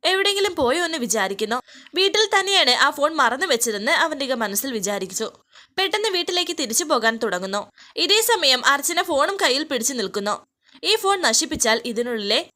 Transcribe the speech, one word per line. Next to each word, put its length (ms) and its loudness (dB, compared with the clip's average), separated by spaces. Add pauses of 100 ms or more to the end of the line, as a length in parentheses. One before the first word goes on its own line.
എവിടെയെങ്കിലും 500 0
പോയോ 300 0
എന്ന് 120 -4
വിചാരിക്കുന്നു. 640 -2 (340)
വീട്ടിൽ 340 2 (100)
തന്നെയാണ് 320 2
ആ 180 4
ഫോൺ 240 0
മറന്നു 320 2
വെച്ചതെന്ന് 460 0
അവന്തിക 420 0
മനസ്സിൽ 380 -4
വിചാരിച്ചു. 600 -6 (480)
പെട്ടെന്ന് 300 0
വീട്ടിലേക്ക് 500 -2
തിരിച്ചു 240 -2
പോകാൻ 340 2
തുടങ്ങുന്നു. 540 -4 (240)
ഇതേ 260 2
സമയം 440 2
അർച്ചന 360 2
ഫോണും 400 0
കയ്യിൽ 220 2
പിടിച്ചു 300 -2
നിൽക്കുന്നു. 520 -4 (380)
ഈ 120 2
ഫോൺ 260 0
നശിപ്പിച്ചാൽ 640 0
ഇതിനുള്ളിലെ 600 -2 (100)